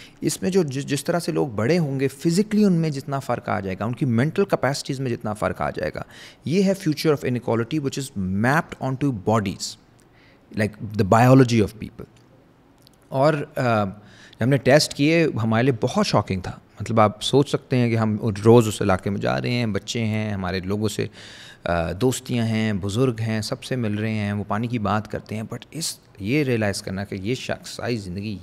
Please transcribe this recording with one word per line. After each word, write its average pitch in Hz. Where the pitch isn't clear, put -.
इसमें 185
जो 185
जि-, 139
जिस 139
तरह 175
से 165
लोग 151
बड़े 123
होंगे 139
फिजिकली 208
उनमें 165
जितना 135
फ़र्क 120
आ 101
जाएगा, 95
उनकी 123
मेंटल 135
कैपेसिटीज 131
में 131
जितना 113
फ़र्क 92
आ 71
जाएगा, -
ये 180
है 190
future 156
of -
inequality 120
which 139
is 135
mapped 104
onto 131
bodies, 101
like 104
the 107
biology 120
of 90
people। -
और, 143
अ, 117
हमने 131
टेस्ट 151
किए, 156
हमारे 113
लिए 135
बहुत 190
शॉकिंग 98
था। -
मतलब 110
आप 104
सोच 139
सकते -
हैं 120
कि 113
हम 110
रोज़ 113
उस 104
इलाके 101
में 101
जा 120
रहे 127
हैं, 120
बच्चे 101
हैं, 107
हमारे 92
लोगों 104
से, 104
अ, 85
दोस्तियां 120
हैं, 110
बुज़ुर्ग 110
हैं, 110
सबसे -
मिल 107
रहे 110
हैं, 104
वो 104
पानी 107
की 117
बात 104
करते -
हैं, 110
but -
इस, -
ये 135
रियलाइज़ 110
करना 95
कि 101
ये 101
शख्स -
सारी 120
ज़िंदगी 98